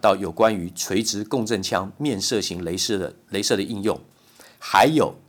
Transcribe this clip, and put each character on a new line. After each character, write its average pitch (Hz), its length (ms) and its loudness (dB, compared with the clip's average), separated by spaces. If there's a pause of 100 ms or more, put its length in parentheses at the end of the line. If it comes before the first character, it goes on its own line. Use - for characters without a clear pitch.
到 98 140 6
有 95 160 -4
关 110 220 4
于 90 180 -4
垂 98 300 -2
直 104 220 -4
共 117 220 -2
振 107 180 -2
腔 98 340 -2
面 135 220 -2
射 104 220 0
型 90 240 -6
镭 87 120 -4
射 101 200 -2
的， 87 180 -6 (160)
镭 101 120 -2
射 110 120 2
的 98 60 0
应 101 220 -6
用， 104 180 -2 (560)
还 104 300 4
有 151 260 2 (160)